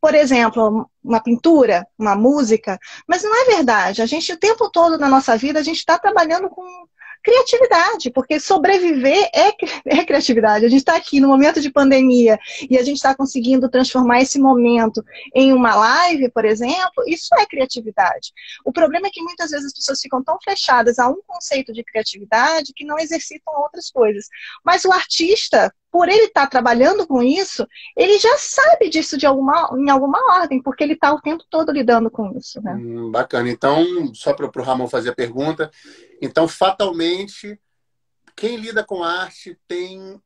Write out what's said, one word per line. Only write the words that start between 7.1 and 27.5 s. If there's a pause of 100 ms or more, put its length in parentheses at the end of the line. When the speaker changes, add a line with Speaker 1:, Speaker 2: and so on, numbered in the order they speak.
Speaker 1:
criatividade,
porque
sobreviver
é
cri-,
<laughs>
é
criatividade.
A
gente
tá
aqui
no
momento
de
pandemia (300)
e
a
gente
tá
conseguindo
transformar
esse
momento (300)
em
uma
live,
por
exemplo,
isso (100)
é
criatividade. (320)
O
problema
é
que
muitas
vezes
as
pessoas
ficam
tão
fechadas
a
um
conceito
de
criatividade
que
não
exercitam
outras
coisas. (380)
Mas
o
artista, (180)
por
ele
tá
trabalhando
com
isso, (300)